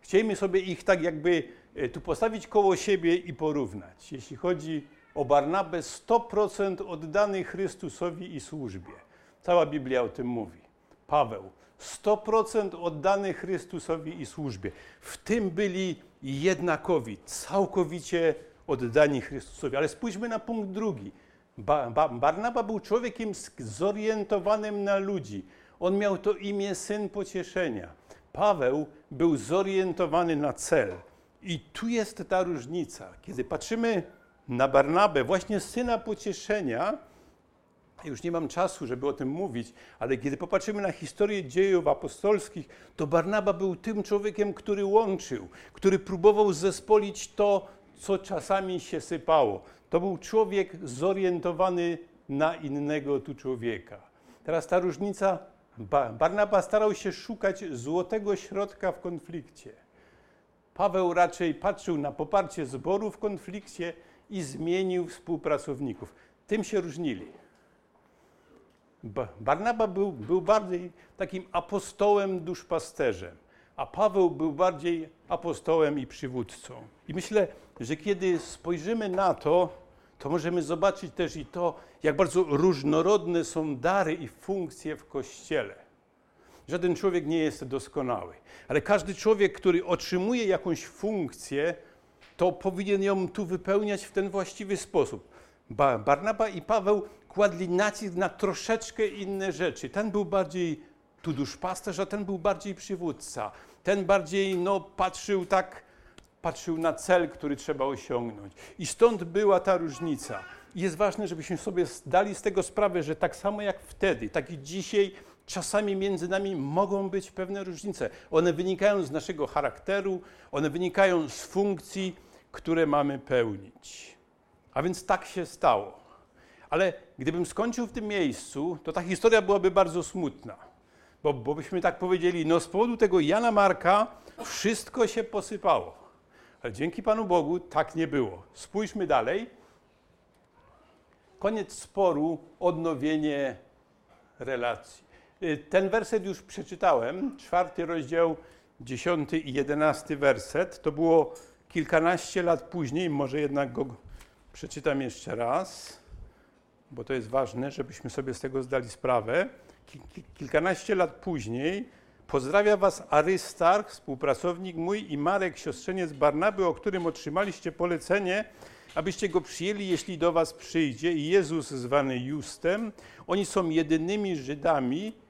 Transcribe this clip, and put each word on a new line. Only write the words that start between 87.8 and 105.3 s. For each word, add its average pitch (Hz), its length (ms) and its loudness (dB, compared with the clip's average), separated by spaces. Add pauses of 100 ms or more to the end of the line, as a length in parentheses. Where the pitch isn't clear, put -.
ale 143 120 2
każdy 190 340 2
człowiek, 202 380 4
który 180 320 2
otrzymuje 185 600 0
jakąś 180 420 0
funkcję, 165 880 -4 (640)
to 180 160 4
powinien 190 500 0
ją 190 260 2
tu 190 180 -4
wypełniać 196 580 0
w - 80 -18
ten 196 180 -2
właściwy 196 460 -4
sposób. - 520 0 (420)
Ba-, 127 280 4
Barnaba 196 500 2
i 185 140 -8
Paweł 208 400 2 (260)
kładli 185 400 2
nacisk 196 480 0
na 180 120 2
troszeczkę 220 760 -2
inne 190 460 -4
rzeczy. 147 380 -4
Ten 208 200 -2
był 202 140 0
bardziej 180 580 -2 (400)
tu 165 100 -2
duszpasterz, 165 640 -6
a 190 80 0
ten 202 180 -6
był 190 140 -4
bardziej 190 360 -2
przywódca. 151 760 -6 (320)
Ten 196 220 2
bardziej, 190 540 2
no, 190 220 0
patrzył 185 640 -2